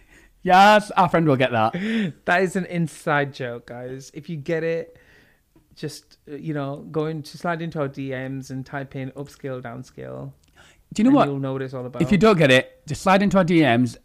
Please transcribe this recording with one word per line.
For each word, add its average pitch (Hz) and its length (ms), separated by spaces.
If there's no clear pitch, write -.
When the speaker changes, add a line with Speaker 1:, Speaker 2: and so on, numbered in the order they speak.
Speaker 1:
Yes, 202 480
our 185 180
friend 165 180
will 139 100
get 123 160
that. 113 200
Speaker 2:
That 180 160
is 185 120
an 185 120
inside 147 680
joke, 120 340
guys. 127 460
If 151 160
you 170 80
get 160 260
it, 165 360
just, - 440
uh, 147 60
you 156 160
know, 143 400
go 151 140
into, 156 320
slide 170 240
into 165 180
our 139 80
D 135 220
Ms 131 400
and 131 160
type 139 280
in 135 180
upscale, 135 500
downscale. 131 680
Speaker 1:
Do - 80
you 214 40
know 254 60
Speaker 2:
And 285 60
Speaker 1:
what? 202 120
Speaker 2:
you'll 139 100
know 135 160
what 135 80
it's 131 100
all 127 140
about. - 160
Speaker 1:
If 131 100
you 202 60
don't 214 180
get 156 140
it, - 360
just 139 140
slide 196 220
into 196 160
our 185 60
D 165 180
Ms 120 420